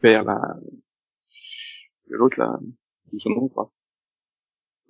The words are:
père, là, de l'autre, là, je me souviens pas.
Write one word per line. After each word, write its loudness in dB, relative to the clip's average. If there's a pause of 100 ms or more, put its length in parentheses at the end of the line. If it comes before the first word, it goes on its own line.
père, 6
là, 0 (1700)
de -8
l'autre, 4
là, 0 (520)
je -10
me -10
souviens 0
pas. -4 (1200)